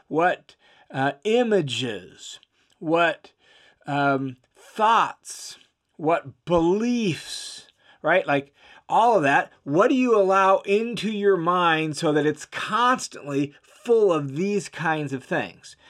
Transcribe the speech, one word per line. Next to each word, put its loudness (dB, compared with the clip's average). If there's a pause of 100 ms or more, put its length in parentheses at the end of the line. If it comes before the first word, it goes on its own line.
what, -2 (340)
uh, -2 (100)
images, -2 (380)
what, -2 (540)
um, -2 (180)
thoughts, -2 (380)
what -2
beliefs, -2 (340)
right? 0
Like, -2 (360)
all 4
of 2
that, 2 (100)
what 2
do 4
you 4
allow 4
into -2
your 2
mind 0
so -2
that 0
it's -4
constantly -4
full 2
of -2
these -2
kinds -4
of -8
things? -8 (140)